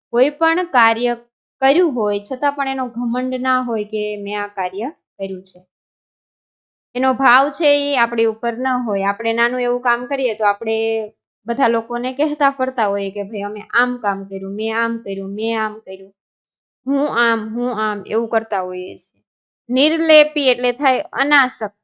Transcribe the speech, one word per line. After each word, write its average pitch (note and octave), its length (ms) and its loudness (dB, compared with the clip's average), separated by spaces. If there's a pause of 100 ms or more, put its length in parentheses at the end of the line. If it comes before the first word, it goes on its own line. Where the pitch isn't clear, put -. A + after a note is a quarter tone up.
(100)
કોઈ B3+ 200 4
પણ E4 340 2
કાર્ય A#3+ 520 4 (440)
કર્યું D4+ 340 4
હોય G#3 260 0 (120)
છતાં C#4+ 200 0
પણ C#4+ 160 -4
એનો C4+ 200 -4
ઘમંડ B3 460 -2
ના B3+ 260 0
હોય A#3 240 -2
કે G#3 320 -4
મેં G#3 260 -6
આ G#3 40 -4
કાર્ય G3 440 -6
કર્યું F#3+ 520 -10
છે. F#3 240 -20 (1300)
એનો C4 180 2
ભાવ C4+ 380 4
છે, C#4+ 420 2
એ C#4 40 0
આપણી A#3 280 2
ઉપર A3+ 340 -2
ન B3+ 80 -4
હોય. A#3+ 360 0
આપણે G3+ 300 -2
નાનું A#3+ 300 0
એવું B3 180 0
કામ B3 260 0
કરીએ C4 280 -2
તો G#3+ 100 -2
આપણે A3 680 0 (340)
બધા A#3+ 220 2
લોકોને A#3+ 440 -2
કહેતા C#4+ 380 0
ફરતા C4 360 -2
હોઈએ G3+ 240 -2
કે G3+ 120 -6
"ભાઈ G3+ 180 -8
અમે G3+ 200 -8 (100)
આમ B3 260 0
કામ G3+ 280 -2
કર્યું, G3 300 -8
મેં A3 240 -4
આમ A#3 200 -2
કર્યું, G3 360 -8
મેં A3 280 -2
આમ G#3+ 160 -6
કર્યું, F#3+ 360 -16 (720)
હું B3+ 340 0
આમ, A3 340 0
હું A3+ 360 -2
આમ" G3+ 160 -6
એવું A3+ 220 -2
કરતા A3 320 -2
હોઈએ F#3 380 -8
છીએ. - 240 -20 (480)
નિર્લેપી D4+ 800 4
એટલે B3 240 2
થાય C4 280 2
અનાસક્ત C4 840 0